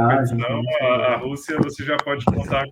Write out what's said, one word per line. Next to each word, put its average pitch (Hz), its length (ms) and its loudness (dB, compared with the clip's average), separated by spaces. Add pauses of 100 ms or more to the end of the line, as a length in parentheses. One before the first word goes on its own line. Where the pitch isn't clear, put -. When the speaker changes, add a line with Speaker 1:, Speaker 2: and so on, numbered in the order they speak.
Speaker 1:
arbitragem, 120 380 4
Speaker 2:
competição, 117 220 -2
Speaker 1:
tudo 123 100 -2
isso, 131 140 0
Speaker 2:
a, 123 140 4
Speaker 1:
né? 123 80 0
Speaker 2:
a 120 100 2
Rússia 139 420 -6
você 143 260 -2
já 147 140 0
pode 139 260 -4
contar - 480 0